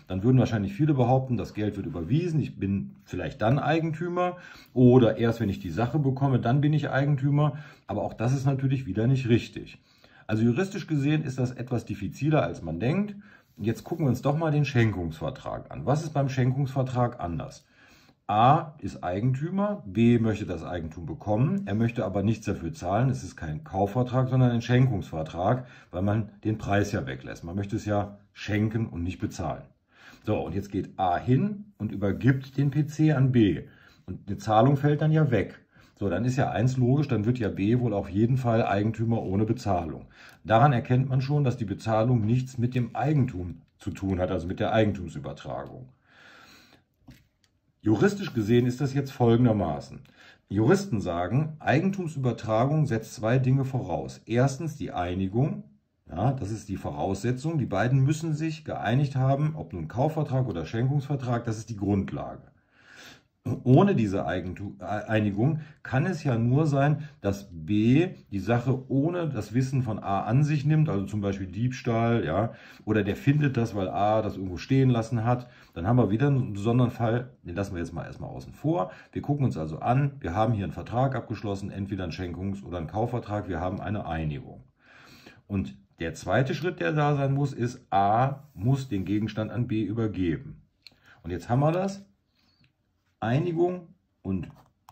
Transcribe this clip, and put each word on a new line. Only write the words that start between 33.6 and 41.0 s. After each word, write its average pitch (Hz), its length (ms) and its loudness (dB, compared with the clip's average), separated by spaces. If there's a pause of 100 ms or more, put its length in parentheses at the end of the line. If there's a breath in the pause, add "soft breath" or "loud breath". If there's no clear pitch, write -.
und - 220 -12
eine 101 100 -6
Zahlung 117 400 4
fällt 147 240 2
dann 156 100 4
ja 156 200 4
weg. - 340 -2 (300 soft breath)
So, 98 120 -4
dann 92 160 -2
ist 127 140 0
ja - 140 2
eins 123 260 0
logisch, 131 300 4
dann 104 180 0
wird 127 140 0
ja 101 100 -2
B 98 300 2
wohl 113 160 0
auf 98 160 -4
jeden 117 260 2
Fall 113 260 2
Eigentümer 113 600 0
ohne 98 220 0
Bezahlung. 85 600 -2 (380 loud breath)
Daran 117 280 6
erkennt 127 380 2